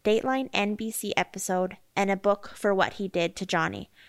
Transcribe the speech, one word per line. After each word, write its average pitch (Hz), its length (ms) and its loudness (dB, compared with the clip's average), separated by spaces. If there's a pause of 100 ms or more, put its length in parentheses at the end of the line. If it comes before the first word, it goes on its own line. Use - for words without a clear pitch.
Dateline 262 500 2
N 208 220 0
B 220 160 -6
C 208 240 -6
episode, 185 640 -2 (180)
and 196 160 2
a 190 60 0
book 202 380 0
for 202 180 2
what 190 200 2
he 196 140 -6
did 170 300 -2
to 190 80 -6
Johnny, 165 440 -2 (200)